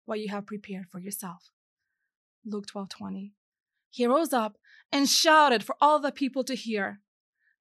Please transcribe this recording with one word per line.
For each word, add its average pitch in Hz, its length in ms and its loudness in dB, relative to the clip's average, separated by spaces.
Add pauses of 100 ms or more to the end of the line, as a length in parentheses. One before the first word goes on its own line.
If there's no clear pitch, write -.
what 214 160 -6
you 214 100 -8
have 202 160 -8
prepared 202 440 -14
for 185 100 -16
yourself?'" 180 520 -14 (920)
Luke 208 240 -10
twelve 196 220 -10
twenty. 196 440 -12 (580)
He 240 140 -2
rose 285 280 2
up 220 240 -4 (340)
and 277 160 2
shouted 294 560 6
for - 160 -8
all 302 200 6
the 277 120 -2
people 269 320 -4
to 254 120 -4
hear, 208 460 -6 (600)